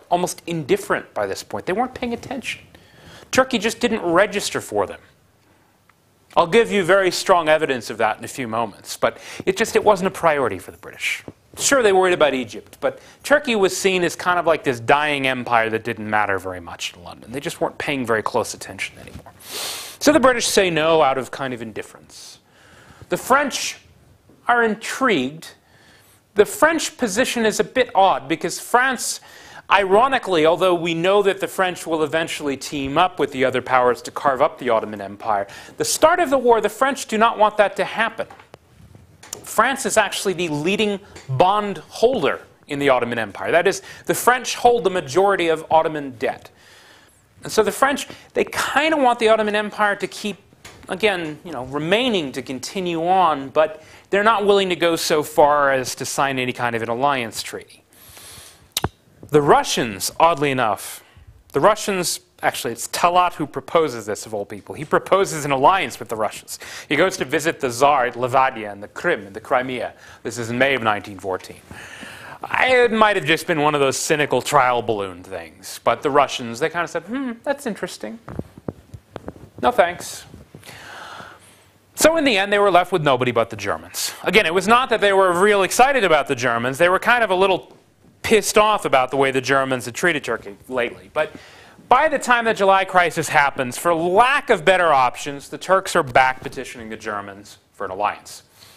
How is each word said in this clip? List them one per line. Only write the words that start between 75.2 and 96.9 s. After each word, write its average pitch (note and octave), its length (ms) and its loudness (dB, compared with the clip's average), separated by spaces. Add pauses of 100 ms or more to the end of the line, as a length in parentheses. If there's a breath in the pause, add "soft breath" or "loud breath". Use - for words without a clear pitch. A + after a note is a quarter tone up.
things, F2 600 -14
but A#2 180 2
the D3+ 80 0
Russians, B2+ 480 0
they D#3 100 -2
kind E3+ 140 -4
of D#3 80 -6
said, E3 140 -8
"Hmm, B3 280 -8 (120)
that's C#4 220 -6
interesting. G#3+ 520 -10 (1400)
No B3 80 2
thanks." F3 540 0 (1700 loud breath)
So D#4+ 220 4
in D#4+ 80 0
the A#3+ 120 2
end, G3+ 160 0
they G#3 60 4
were G3+ 120 4
left F3 200 4
with F3+ 120 0
nobody B2+ 280 2
but A2+ 200 0
the A2 60 -12
Germans. - 560 -6 (120)
Again, F#3 200 4
it D#3+ 80 -2
was F#3 140 0
not A#3+ 240 4
that G#3+ 100 0
they G3+ 120 4
were F#3+ 280 4
real G3+ 220 4
excited B3+ 400 0
about D#3 240 2
the C#3+ 80 -4
Germans. B2 440 -2
They F3 100 4
were F#3 100 2
kind A#3 240 0
of G3+ 80 -2
a F#3 60 2
little F#3+ 400 -2 (560)
pissed G3+ 240 2
off G#3+ 300 2
about C3+ 240 2
the C#3+ 80 -4
way C3+ 120 2
the C3 120 -2
Germans C3 420 0
had A#2+ 100 -10
treated E3 300 -2
Turkey G#2 320 -8 (100)
lately. A#2+ 460 -6
But D3+ 200 -4 (580 loud breath)
by B3 180 6
the C4+ 100 -2
time A#3+ 280 0
the A3 80 2
July F#3+ 320 2
crisis E3+ 420 0
happens, C#3 480 0
for F3 180 0
lack G3+ 540 2
of F#3 160 2
better F3+ 260 4
options, C3+ 600 0
the D3 80 -12
Turks F#3 360 0
are F3 80 4
back C3 380 2
petitioning B2+ 480 -12
the A2 80 -12